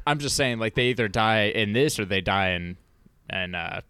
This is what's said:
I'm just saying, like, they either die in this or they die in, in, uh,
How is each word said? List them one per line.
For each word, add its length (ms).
I'm 120
just 180
saying, 220
like, 160
they 160
either 180
die 400
in 260
this 240
or 80
they 160
die 300
in, 240
in, 260
uh, 340